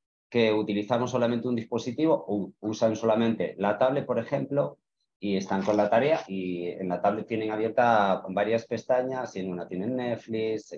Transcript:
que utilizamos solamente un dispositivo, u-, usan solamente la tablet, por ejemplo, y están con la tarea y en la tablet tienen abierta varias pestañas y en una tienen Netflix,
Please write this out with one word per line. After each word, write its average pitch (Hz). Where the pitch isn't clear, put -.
que 113
utilizamos 107
solamente 120
un 123
dispositivo, 120
u-, 101
usan 110
solamente 110
la 101
tablet, 135
por 113
ejemplo, 139
y 98
están 95
con 104
la 104
tarea 139
y 90
en 92
la 87
tablet 107
tienen 110
abierta 110
varias 104
pestañas 127
y 98
en 92
una 90
tienen 104
Netflix, 110